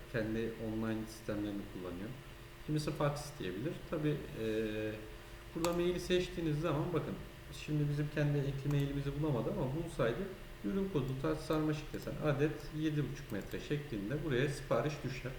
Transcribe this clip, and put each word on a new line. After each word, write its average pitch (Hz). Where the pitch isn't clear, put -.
kendi 113
online 110
sistemlerini 104
kullanıyor. 92
Kimisi 151
fax 147
isteyebilir. 104
Tabi, 151
e, 113
burada 170
maili 175
seçtiğiniz 170
zaman 170
bakın -
şimdi 147
bizim 147
kendi 147
ekli 139
mailimizi 143
bulamadı 147
ama 147
bulsaydı 160
ürün 196
kodu 135
taç 156
sarmaşık 156
desen -
adet 147
yedi 147
buçuk -
metre 98
şeklinde 139
buraya 139
sipariş 139
düşer. 127